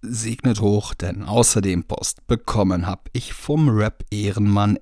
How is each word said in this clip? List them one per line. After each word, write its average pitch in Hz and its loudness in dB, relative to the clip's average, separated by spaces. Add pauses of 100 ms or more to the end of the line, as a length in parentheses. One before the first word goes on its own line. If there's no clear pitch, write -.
Segnet 113 -2
hoch, 104 2
denn 92 -6
außerdem 101 2
Post - -8
bekommen 92 0
hab - -8
ich - -8
vom 151 0
Rap-Ehrenmann 104 2